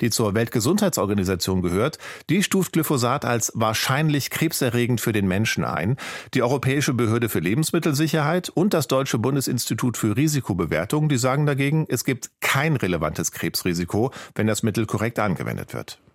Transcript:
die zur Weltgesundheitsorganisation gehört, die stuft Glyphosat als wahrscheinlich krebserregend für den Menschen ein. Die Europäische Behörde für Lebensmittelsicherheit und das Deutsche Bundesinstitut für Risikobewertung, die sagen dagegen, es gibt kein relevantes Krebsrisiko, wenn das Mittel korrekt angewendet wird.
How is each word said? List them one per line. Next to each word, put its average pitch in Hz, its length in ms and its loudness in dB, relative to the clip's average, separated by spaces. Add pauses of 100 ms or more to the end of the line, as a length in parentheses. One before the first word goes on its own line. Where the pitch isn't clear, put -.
die 117 80 2
zur 104 240 0
Weltgesundheitsorganisation 104 1300 0
gehört, 95 340 0 (320)
die 180 140 2
stuft - 320 0
Glyphosat 139 500 0
als 120 300 0
wahrscheinlich 131 760 0
krebserregend 120 720 0
für 117 120 0
den 101 140 2
Menschen 95 380 0
ein. 82 320 -2 (380)
Die 127 80 2
Europäische 131 500 2
Behörde 117 380 2
für 98 100 0
Lebensmittelsicherheit 156 1080 0
und 196 240 2
das 160 140 0
Deutsche 135 280 2
Bundesinstitut 127 800 -2
für 107 220 0
Risikobewertung, 120 880 0
die 143 80 2
sagen 131 300 2
dagegen, 143 420 0
es 127 160 -2
gibt - 240 -2 (140)
kein 147 340 2
relevantes 82 560 0
Krebsrisiko, 90 800 -2 (240)
wenn 107 120 0
das 107 160 0
Mittel 113 220 0
korrekt 107 300 -2
angewendet 58 600 -2
wird. - 260 -10 (140)